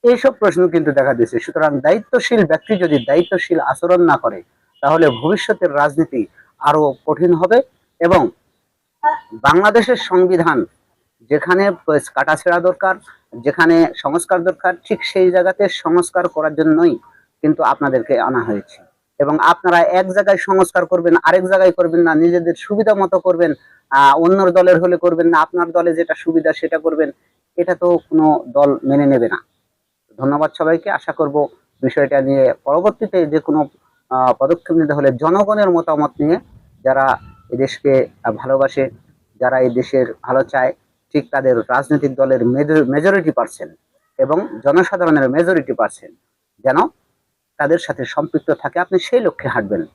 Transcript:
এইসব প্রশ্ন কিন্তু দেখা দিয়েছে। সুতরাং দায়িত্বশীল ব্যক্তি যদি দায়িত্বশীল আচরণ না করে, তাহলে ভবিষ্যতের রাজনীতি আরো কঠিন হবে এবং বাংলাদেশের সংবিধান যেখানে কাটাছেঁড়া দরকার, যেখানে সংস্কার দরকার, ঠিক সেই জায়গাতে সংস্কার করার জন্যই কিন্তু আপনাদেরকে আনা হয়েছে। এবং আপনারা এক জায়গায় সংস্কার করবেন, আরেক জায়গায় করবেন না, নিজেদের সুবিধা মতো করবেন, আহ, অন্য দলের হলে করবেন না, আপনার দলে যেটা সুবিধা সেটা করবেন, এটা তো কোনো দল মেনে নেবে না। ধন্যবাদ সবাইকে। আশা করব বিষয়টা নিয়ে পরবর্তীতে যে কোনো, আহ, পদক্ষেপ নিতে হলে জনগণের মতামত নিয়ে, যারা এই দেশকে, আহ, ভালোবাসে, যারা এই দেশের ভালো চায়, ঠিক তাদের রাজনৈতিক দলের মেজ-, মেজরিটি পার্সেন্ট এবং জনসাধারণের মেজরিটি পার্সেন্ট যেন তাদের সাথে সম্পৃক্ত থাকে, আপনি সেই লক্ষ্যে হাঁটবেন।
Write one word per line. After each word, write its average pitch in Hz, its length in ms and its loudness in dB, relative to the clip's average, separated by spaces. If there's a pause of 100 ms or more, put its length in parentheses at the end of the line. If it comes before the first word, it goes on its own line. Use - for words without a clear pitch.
এইসব 247 360 2
প্রশ্ন 180 280 2
কিন্তু 156 240 0
দেখা 135 220 0
দিয়েছে। 117 260 -2
সুতরাং 151 400 -2
দায়িত্বশীল 214 640 0
ব্যক্তি 160 320 -2
যদি 151 280 0
দায়িত্বশীল 170 540 -2
আচরণ 170 420 0
না 156 160 4
করে, 104 260 -6 (380)
তাহলে 156 280 2
ভবিষ্যতের 165 640 -2
রাজনীতি 143 540 -2 (320)
আরো 147 340 2 (120)
কঠিন 175 280 0
হবে 185 280 2 (380)
এবং 170 300 2 (1040)
বাংলাদেশের 202 640 2
সংবিধান 170 680 0 (680)
যেখানে 180 400 0 (160)
কাটাছেঁড়া 156 720 -2
দরকার, 185 360 -2 (460)
যেখানে 165 540 2
সংস্কার 170 480 -4
দরকার, 180 300 -4 (120)
ঠিক - 180 -4
সেই 185 280 0
জায়গাতে 185 380 0
সংস্কার 175 580 -2
করার 156 280 -4
জন্যই 156 400 2 (460)
কিন্তু 151 220 0
আপনাদেরকে 131 560 0
আনা 120 200 -2
হয়েছে। 110 500 -10 (300)
এবং 147 200 -2
আপনারা 175 440 2
এক 185 300 0
জায়গায় 196 240 2
সংস্কার 190 480 0
করবেন, 170 280 0 (100)
আরেক 180 240 2
জায়গায় 185 240 4
করবেন 170 300 0
না, 165 140 2
নিজেদের 170 420 2
সুবিধা 214 380 0
মতো 190 240 0
করবেন, 170 340 0 (360)
আহ, 139 280 4
অন্য 180 340 4
দলের 180 300 4
হলে 175 160 0
করবেন 170 300 2
না, 170 120 2
আপনার 170 320 -2
দলে 170 220 0
যেটা 160 240 -2
সুবিধা 156 360 -2
সেটা 160 240 -4
করবেন, 156 340 -2 (440)
এটা 175 200 -2
তো 175 220 0
কোনো 156 500 0
দল 139 360 0
মেনে 139 220 0
নেবে 127 220 2
না। - 120 -6 (800)
ধন্যবাদ 147 360 -2
সবাইকে। 165 380 -2
আশা 160 200 -8
করব 147 360 -2 (340)
বিষয়টা 139 400 0
নিয়ে 135 320 2 (100)
পরবর্তীতে 180 600 -2
যে 151 140 -2
কোনো, 147 300 -2 (400)
আহ, 127 300 0
পদক্ষেপ 160 380 -2
নিতে 151 160 0
হলে 143 180 0
জনগণের 196 580 0
মতামত 165 500 -2
নিয়ে, 160 200 0 (440)
যারা 131 340 0 (320)
এই 123 80 -8
দেশকে, 131 500 0 (160)
আহ, 117 80 -4
ভালোবাসে, 135 580 -2 (500)
যারা 127 200 0
এই 127 100 2
দেশের 127 360 -2 (180)
ভালো 131 200 -2
চায়, 131 300 -2 (400)
ঠিক 143 180 -4
তাদের 131 260 0
রাজনৈতিক 135 580 -2
দলের 131 300 0
মেজ-, 147 400 0
মেজরিটি 156 460 0
পার্সেন্ট - 420 -6 (440)
এবং 156 300 -2 (160)
জনসাধারণের 160 640 2
মেজরিটি 160 440 0
পার্সেন্ট - 420 -6 (480)
যেন 131 140 0 (800)
তাদের 151 200 0
সাথে 143 280 -8
সম্পৃক্ত 156 460 -6
থাকে, 147 280 -6
আপনি 185 200 -2
সেই 247 200 -2
লক্ষ্যে - 300 -6
হাঁটবেন। 101 460 -4